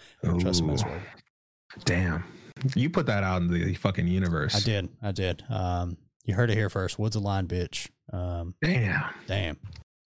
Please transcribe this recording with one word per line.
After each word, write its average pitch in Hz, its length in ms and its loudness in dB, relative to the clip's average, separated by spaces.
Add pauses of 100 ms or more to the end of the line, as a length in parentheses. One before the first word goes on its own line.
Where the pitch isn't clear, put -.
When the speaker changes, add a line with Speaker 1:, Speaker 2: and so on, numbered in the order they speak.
(240)
Speaker 1:
I'm - 80 2
gonna 87 120 4
trust 92 180 4
him 80 80 2
at 73 40 2
his 107 100 2
Speaker 2:
Ooh. 78 40 0
Speaker 1:
word. 90 140 -8 (840)
Speaker 2:
Damn. 87 380 2 (520)
You 131 140 4
put 170 160 2
that 104 180 2
out 92 180 2
in 87 100 2
the 87 240 2
fucking 90 320 0
universe. 87 480 2
Speaker 1:
I - 60 2
did. 101 280 0 (120)
I 104 100 -2
did. 92 380 -2
Um, 90 480 -2 (280)
you 104 80 0
heard 117 160 4
it 104 60 4
here 107 140 2
first. 95 280 -2
Woods 107 180 0
a 110 40 0
line 98 280 0
bitch. 87 400 -4 (240)
Um, 90 500 -4
Speaker 2:
Damn. 127 420 2 (240)
Speaker 1:
damn. 92 300 -2 (500)